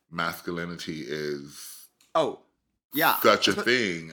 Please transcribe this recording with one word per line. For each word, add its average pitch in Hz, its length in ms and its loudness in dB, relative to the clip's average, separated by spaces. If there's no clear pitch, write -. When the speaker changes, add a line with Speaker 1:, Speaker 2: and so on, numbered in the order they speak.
Speaker 1:
masculinity 85 1000 -6
is 73 760 -8
Speaker 2:
Oh, 139 240 0
yeah. 151 240 4
Speaker 1:
such 104 280 6
a 104 60 4
Speaker 2:
Espe- 101 120 -2
Speaker 1:
thing. 95 480 0